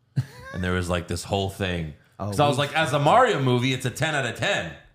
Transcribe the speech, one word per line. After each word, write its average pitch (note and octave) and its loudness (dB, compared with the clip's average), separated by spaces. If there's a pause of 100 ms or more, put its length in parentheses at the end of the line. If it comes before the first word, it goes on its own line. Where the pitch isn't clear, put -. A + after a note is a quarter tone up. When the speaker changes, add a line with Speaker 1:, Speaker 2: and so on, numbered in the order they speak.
(160)
Speaker 1:
<laughs> - -2 (320)
Speaker 2:
And F#2 -4
there F2+ 0
was, F2+ 0
like, F2 -2
this F2 -6
whole G2 -2
thing. F2 -4 (260)
Speaker 3:
Oh, G2 -6
Speaker 2:
'Cause G2+ -2
I D3 6
was C3+ 2
Speaker 3:
we C3 -2
Speaker 2:
like, - -8
"As D#3 0
a D3 2
Mario F#3+ 6
movie, B2+ 2
it's B2 -8
a B2 0
ten D#3 -4
out C#3 0
of A#2 -4
ten." C#3 -2 (220)